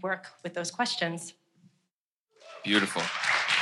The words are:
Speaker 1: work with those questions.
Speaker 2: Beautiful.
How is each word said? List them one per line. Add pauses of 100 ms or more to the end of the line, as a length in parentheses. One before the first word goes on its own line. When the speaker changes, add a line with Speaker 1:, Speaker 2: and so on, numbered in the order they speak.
Speaker 1:
work (160)
with
those
questions. (1300)
Speaker 2:
Beautiful. (580)